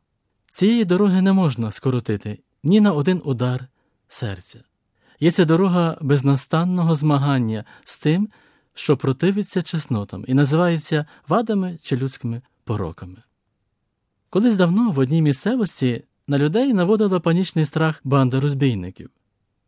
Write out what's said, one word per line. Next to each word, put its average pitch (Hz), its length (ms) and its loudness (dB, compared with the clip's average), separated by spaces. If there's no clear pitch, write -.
Цієї 220 340 2
дороги 185 360 2
не 190 120 4
можна 120 380 0
скоротити 113 680 -4
ні 202 180 4
на 208 120 4
один 156 320 0
удар 127 420 -4
серця. 98 520 -10
Є 165 120 2
ця 175 140 2
дорога 170 560 2
безнастанного 160 920 0
змагання 139 720 0
з - 120 -8
тим, 185 320 0
що - 240 -2
противиться 180 640 -2
чеснотам 104 640 -6
і 131 60 -2
називається 151 720 0
вадами 190 540 -2
чи - 160 -4
людськими 123 440 -6
пороками. 92 600 -8
Колись 220 260 2
давно 185 360 2
в 139 80 -2
одній 139 220 2
місцевості 151 800 -2
на 143 100 0
людей 208 360 2
наводила 196 460 2
панічний 165 460 0
страх 160 380 -2
банда 131 360 2
розбійників. 127 720 -2